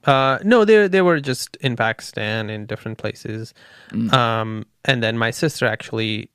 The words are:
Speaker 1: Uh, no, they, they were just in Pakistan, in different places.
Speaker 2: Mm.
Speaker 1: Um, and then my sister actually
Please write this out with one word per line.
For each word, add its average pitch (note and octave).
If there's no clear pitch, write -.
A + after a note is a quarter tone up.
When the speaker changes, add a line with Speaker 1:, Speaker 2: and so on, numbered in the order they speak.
Speaker 1:
Uh, C3+
no, A3
they, G#3+
they F#3+
were E3+
just C3+
in B2+
Pakistan, A2
in G#2+
different A2
places. A2
Speaker 2:
Mm. A2
Speaker 1:
Um, A2+
and B2+
then A2+
my A2+
sister -
actually A2